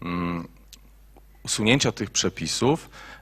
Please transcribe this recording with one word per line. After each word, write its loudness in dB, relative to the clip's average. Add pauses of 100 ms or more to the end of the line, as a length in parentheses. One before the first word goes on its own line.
mm, -4 (960)
usunięcia 4
tych -4
przepisów 0 (320)